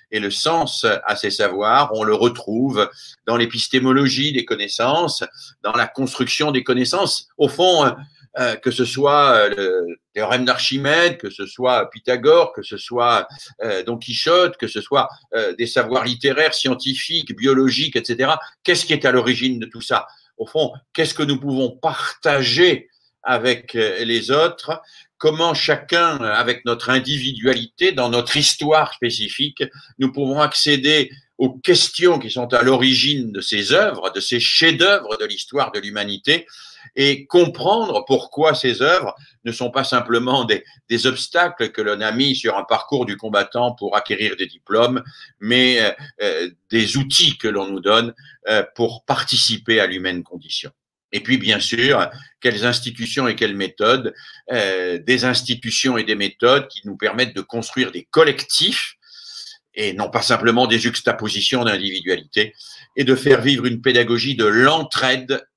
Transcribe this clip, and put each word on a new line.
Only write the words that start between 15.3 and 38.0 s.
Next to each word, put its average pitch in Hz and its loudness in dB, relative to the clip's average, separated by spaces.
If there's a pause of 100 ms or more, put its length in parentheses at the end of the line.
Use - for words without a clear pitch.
euh, 101 -2
des 113 -4
savoirs 120 0
littéraires, 135 0
scientifiques, 135 -4
biologiques, 135 2
et 113 -2
cetera. 135 0 (240)
Qu'est-ce 175 2
qui 160 0
est 143 0
à 127 4
l'origine 123 0
de 107 -10
tout 113 -16
ça ? - -2 (300)
Au 110 -8
fond, 156 -2 (200)
qu'est-ce 160 -2
que 156 -4
nous 143 0
pouvons 131 -2
partager 147 0 (340)
avec, 120 -2
euh, 110 -2
les 117 -2
autres ? 165 0 (380)
Comment 160 2
chacun, 156 2
euh, 107 -2
avec 120 0
notre 120 -4
individualité, 131 -2
dans 123 -2
notre 120 0
histoire 151 2
spécifique, 117 -6 (360)
nous 131 0
pouvons 139 -2
accéder 143 2 (260)
aux 131 0
questions 175 2
qui 110 -8
sont 123 -2
à 117 4
l'origine 127 2
de 95 -8
ces 104 -2
œuvres, 151 2
de 95 -6
ces 120 -2
chefs-d'œuvre 160 2
de 107 -4
l'histoire 113 -4
de 104 -6
l'humanité, 104 -4 (500)
et 139 0
comprendre 175 2